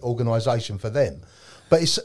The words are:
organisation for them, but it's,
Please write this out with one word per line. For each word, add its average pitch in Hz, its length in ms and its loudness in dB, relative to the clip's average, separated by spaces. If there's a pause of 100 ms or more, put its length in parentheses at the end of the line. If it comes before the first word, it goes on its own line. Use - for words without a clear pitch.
organisation 117 760 -2
for 113 100 -6
them, 104 320 -2 (480)
but 165 140 6
it's, - 220 2